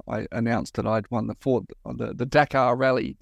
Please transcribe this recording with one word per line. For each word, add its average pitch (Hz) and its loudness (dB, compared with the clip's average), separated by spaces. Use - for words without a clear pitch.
I 110 -4
announced 117 0
that 110 -2
I'd 110 0
won 113 -2
the 104 -8
Ford, 123 2
the, 120 -6
the 120 -4
Dakar 135 4
Rally 131 0